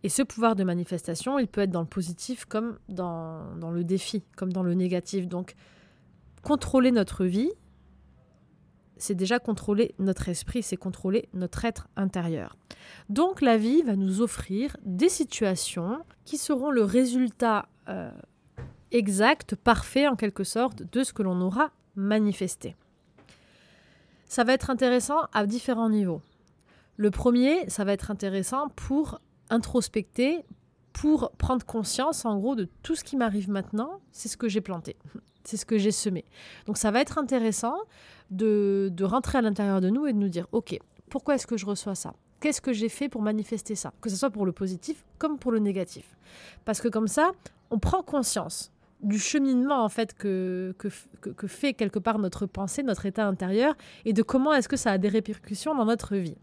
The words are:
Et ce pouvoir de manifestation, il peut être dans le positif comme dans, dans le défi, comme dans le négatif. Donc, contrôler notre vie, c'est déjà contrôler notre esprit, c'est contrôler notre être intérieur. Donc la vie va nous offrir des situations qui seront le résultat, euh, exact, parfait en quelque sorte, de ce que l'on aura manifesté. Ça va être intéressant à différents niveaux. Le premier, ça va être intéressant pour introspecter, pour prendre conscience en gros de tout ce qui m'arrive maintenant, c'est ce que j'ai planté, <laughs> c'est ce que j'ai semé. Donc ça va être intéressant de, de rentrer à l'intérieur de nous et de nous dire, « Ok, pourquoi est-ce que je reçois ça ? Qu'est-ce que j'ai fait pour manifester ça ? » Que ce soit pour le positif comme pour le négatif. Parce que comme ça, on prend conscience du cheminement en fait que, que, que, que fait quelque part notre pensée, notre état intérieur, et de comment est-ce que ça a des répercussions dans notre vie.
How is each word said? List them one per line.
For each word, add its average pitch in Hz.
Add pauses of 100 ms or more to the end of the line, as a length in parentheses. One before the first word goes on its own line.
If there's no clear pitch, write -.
Et 196
ce -
pouvoir 226
de 190
manifestation, 175
il 170
peut -
être 196
dans 175
le 165
positif 180
comme 220 (100)
dans, 165
dans 165
le 170
défi, 185 (120)
comme 185
dans 185
le 175
négatif. 180
Donc, 180 (880)
contrôler 262
notre 202
vie, 214 (1500)
c'est -
déjà 190
contrôler 208
notre 190
esprit, 196
c'est -
contrôler 190
notre 180
être -
intérieur. 170 (540)
Donc 339
la 233
vie 240
va 233
nous 190
offrir 233
des 202
situations 208 (200)
qui -
seront 285
le 240
résultat, 240 (220)
euh, 185 (800)
exact, 214
parfait 262
en 262
quelque 202
sorte, 220
de 233
ce -
que 220
l'on 180
aura 220 (240)
manifesté. 202 (1500)
Ça -
va 240
être 262
intéressant 254 (120)
à 208
différents 226
niveaux. 185 (720)
Le 208
premier, 254
ça 208
va 196
être -
intéressant 196
pour - (300)
introspecter, 240 (480)
pour 294
prendre -
conscience 254
en 214
gros 240
de 196 (140)
tout 330
ce -
qui -
m'arrive 208
maintenant, 214 (120)
c'est -
ce -
que 240
j'ai 202
planté, 175 (260)
<laughs> -
c'est -
ce -
que 220
j'ai 202
semé. 185 (440)
Donc 208
ça 214
va 233
être 294
intéressant 240 (540)
de, 196
de 180
rentrer 240
à 247
l'intérieur 202
de 185
nous 277
et 254
de 208
nous 202
dire, « 175
Ok, - (300)
pourquoi -
est-ce -
que 233
je 190
reçois 202
ça ? - (260)
Qu'est-ce -
que 269
j'ai 220
fait 277
pour 233
manifester 214
ça ? » - (100)
Que 233
ce 196
soit 269
pour 208
le 175
positif 185 (140)
comme 302
pour 254
le 226
négatif. 196 (480)
Parce 220
que -
comme 220
ça, 330 (400)
on 226
prend 370
conscience - (300)
du 208
cheminement 269
en 208
fait -
que, 185
que, - (320)
que, -
que -
fait 277
quelque 208
part 214
notre 196
pensée, 196
notre 220
état 208
intérieur, 202 (300)
et 214
de 220
comment 269
est-ce 269
que 277
ça 226
a 196
des 190
répercussions 214
dans 240
notre 226
vie. 175